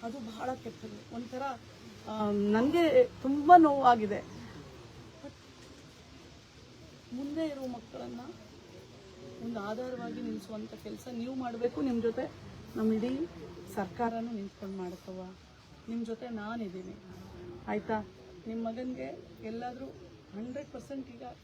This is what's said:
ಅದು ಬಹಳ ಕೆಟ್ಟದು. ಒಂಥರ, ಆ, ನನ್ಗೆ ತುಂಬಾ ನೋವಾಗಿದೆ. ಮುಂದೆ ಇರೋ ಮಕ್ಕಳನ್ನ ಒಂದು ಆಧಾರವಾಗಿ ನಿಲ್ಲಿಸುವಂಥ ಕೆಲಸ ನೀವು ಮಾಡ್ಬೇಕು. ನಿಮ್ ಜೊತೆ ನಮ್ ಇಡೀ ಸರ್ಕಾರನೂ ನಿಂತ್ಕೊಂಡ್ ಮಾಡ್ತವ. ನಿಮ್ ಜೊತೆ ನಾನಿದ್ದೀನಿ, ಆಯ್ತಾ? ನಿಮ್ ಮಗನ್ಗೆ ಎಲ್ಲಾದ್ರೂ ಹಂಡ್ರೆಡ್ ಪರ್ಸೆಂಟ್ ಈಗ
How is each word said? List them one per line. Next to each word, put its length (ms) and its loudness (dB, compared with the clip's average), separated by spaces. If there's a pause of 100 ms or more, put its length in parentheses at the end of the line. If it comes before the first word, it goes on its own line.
ಅದು 160 -6
ಬಹಳ 300 -4 (140)
ಕೆಟ್ಟದು. 520 -12
ಒಂಥರ, 280 -6 (640)
ಆ, 220 2
ನನ್ಗೆ 720 8
ತುಂಬಾ 540 10
ನೋವಾಗಿದೆ. 680 8 (3000)
ಮುಂದೆ 340 -2
ಇರೋ 200 -4
ಮಕ್ಕಳನ್ನ 520 -8 (1300)
ಒಂದು 140 -2
ಆಧಾರವಾಗಿ 600 -4
ನಿಲ್ಲಿಸುವಂಥ 520 -6 (100)
ಕೆಲಸ 280 -10
ನೀವು 240 -4
ಮಾಡ್ಬೇಕು. 460 0
ನಿಮ್ 200 4
ಜೊತೆ 300 2 (440)
ನಮ್ 180 6
ಇಡೀ 340 2 (480)
ಸರ್ಕಾರನೂ 560 0
ನಿಂತ್ಕೊಂಡ್ 460 -6
ಮಾಡ್ತವ. 500 -8 (600)
ನಿಮ್ 160 -2
ಜೊತೆ 240 -6
ನಾನಿದ್ದೀನಿ, 680 -6 (720)
ಆಯ್ತಾ? 380 0 (420)
ನಿಮ್ 180 -4
ಮಗನ್ಗೆ 520 -4 (260)
ಎಲ್ಲಾದ್ರೂ 420 -6 (500)
ಹಂಡ್ರೆಡ್ 380 -8
ಪರ್ಸೆಂಟ್ 360 -8
ಈಗ 140 -14 (200)